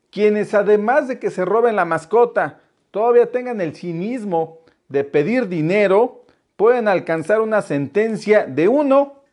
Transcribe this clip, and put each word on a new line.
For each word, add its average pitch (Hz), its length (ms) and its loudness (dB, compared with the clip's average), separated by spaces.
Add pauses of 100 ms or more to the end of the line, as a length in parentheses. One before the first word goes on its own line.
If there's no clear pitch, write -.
(120)
Quienes, 208 440 0
además 208 520 2
de 254 120 -8
que 202 120 -6
se 185 140 -4
roben 208 320 2
la 180 80 0
mascota, 175 720 0 (320)
todavía 240 400 2
tengan 247 300 -6
el 156 160 -4
cinismo 175 800 -6 (320)
de 139 160 -2
pedir 185 420 0
dinero, 190 800 0 (320)
pueden 226 320 2
alcanzar 165 500 -2
una 220 220 0
sentencia 202 840 0
de 139 220 0
uno 277 540 2 (120)